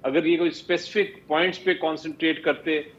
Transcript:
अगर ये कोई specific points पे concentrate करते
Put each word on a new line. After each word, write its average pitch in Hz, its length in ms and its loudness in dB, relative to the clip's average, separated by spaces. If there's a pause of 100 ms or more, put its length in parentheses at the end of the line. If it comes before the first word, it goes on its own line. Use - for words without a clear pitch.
अगर 151 220 2
ये 170 100 4
कोई 170 140 2
specific - 760 -4
points 170 280 2
पे 185 160 0
concentrate 156 720 -2
करते 151 560 0